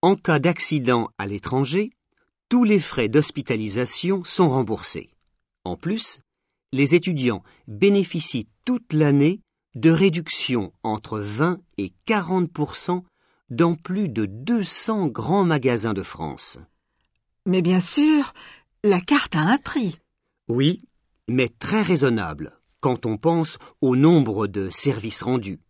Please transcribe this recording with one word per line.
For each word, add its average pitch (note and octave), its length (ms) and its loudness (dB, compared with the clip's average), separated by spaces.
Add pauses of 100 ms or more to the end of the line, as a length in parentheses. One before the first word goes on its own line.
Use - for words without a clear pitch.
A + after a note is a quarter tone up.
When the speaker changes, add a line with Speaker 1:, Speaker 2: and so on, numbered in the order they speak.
Speaker 1:
En F#3+ 140 4
cas D#3 240 0
d'accident C3 760 0
à G2+ 120 -6
l'étranger, C3 640 -2 (560)
tous B3 160 4
les G#3 160 6
frais A#2+ 280 -2
d'hospitalisation B2+ 1160 0
sont - 240 2
remboursés. A#2+ 600 -4 (520)
En F2+ 140 -8
plus, G#3+ 420 -4 (540)
les C#3 240 2
étudiants C3+ 480 -2 (240)
bénéficient E3 800 0 (160)
toute B3 280 -4
l'année D3+ 500 2 (340)
de B2+ 140 4
réductions D#3+ 840 0 (100)
entre G#2+ 380 -4
vingt C3+ 400 -2 (160)
et F#3+ 160 -6 (120)
quarante F#3 460 0
pour - 240 -6
cent F3+ 300 -4 (440)
dans E3 280 0
plus F#3 320 -4
de A2 180 -4
deux D#3 380 -4
cents G#3 420 -2
grands C#3+ 380 -2
magasins B2 500 0
de F#2+ 80 -4
France. - 560 -10 (880)
Speaker 2:
Mais F#3 160 0
bien F3+ 160 2
sûr, D4 540 0 (500)
la G3 180 2
carte A3+ 360 0
a D#3 60 0
un A3 160 2
prix. G3+ 420 -4 (480)
Speaker 1:
Oui, C#3 340 0 (460)
mais B2 200 0
très - 340 -2
raisonnable A#2 760 0 (220)
quand B2+ 260 -2
on A2 120 -4
pense E3 400 0 (220)
au C3 140 4
nombre B2+ 540 4
de F#2+ 200 -4
services A2+ 540 0
rendus. A#2 460 -2